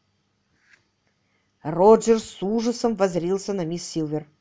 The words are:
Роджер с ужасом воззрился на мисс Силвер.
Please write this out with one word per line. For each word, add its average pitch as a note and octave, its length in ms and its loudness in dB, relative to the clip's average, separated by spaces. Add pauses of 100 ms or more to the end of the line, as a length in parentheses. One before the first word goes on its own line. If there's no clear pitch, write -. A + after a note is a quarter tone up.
(1600)
Роджер A3 580 4
с - 220 -14
ужасом A3+ 520 -2
воззрился F#3 580 -2
на F#3+ 120 -4
мисс E3+ 180 -8
Силвер. D3+ 460 -6 (120)